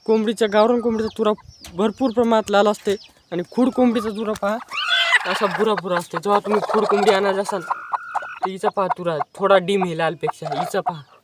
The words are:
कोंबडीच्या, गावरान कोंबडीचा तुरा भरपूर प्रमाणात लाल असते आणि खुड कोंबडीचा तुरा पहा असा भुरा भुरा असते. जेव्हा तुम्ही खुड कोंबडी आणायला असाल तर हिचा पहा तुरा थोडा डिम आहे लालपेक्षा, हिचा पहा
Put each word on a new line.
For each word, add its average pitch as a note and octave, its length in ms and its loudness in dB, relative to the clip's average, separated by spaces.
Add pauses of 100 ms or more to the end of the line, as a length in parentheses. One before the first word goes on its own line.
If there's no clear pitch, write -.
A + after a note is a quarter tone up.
कोंबडीच्या, A3 460 2
गावरान A3+ 280 4
कोंबडीचा A3 380 -2
तुरा G#3+ 140 2 (420)
भरपूर G#3+ 360 0
प्रमाणात A3+ 400 2
लाल G3+ 180 4
असते G#3 280 -2 (360)
आणि F3 180 -4
खुड B3+ 220 2
कोंबडीचा A#3+ 360 2
तुरा G#3+ 240 -6
पहा G3+ 240 -4 (680)
असा G3+ 200 -2
भुरा G3+ 360 0
भुरा F3 160 -2
असते. F3 200 -6
जेव्हा G3+ 200 2
तुम्ही G3+ 220 0
खुड G#3 240 0
कोंबडी G#3 260 4
आणायला G3 300 2
असाल G3 220 -4
तर - 880 -6
हिचा F#3+ 180 -2
पहा F#3+ 180 -2 (120)
तुरा E3+ 200 -2 (160)
थोडा G3 240 4
डिम F#3+ 260 2
आहे E3 140 -4
लालपेक्षा, D#3+ 500 -4
हिचा F3+ 320 -2
पहा E3 220 -6 (200)